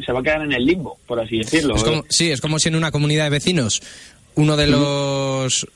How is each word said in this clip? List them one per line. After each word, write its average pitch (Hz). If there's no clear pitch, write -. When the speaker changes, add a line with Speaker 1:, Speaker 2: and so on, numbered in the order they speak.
Speaker 1:
se 127
va 127
a 127
quedar 156
en 147
el 123
limbo, 156
por 120
así 110
decirlo. 131
Speaker 2:
Es 113
como, 151
sí, 170
es 127
como 156
si 165
en 160
una 160
comunidad 151
de 147
vecinos 143
uno 151
de 147
Speaker 1:
Ujú. -
Speaker 2:
los, 139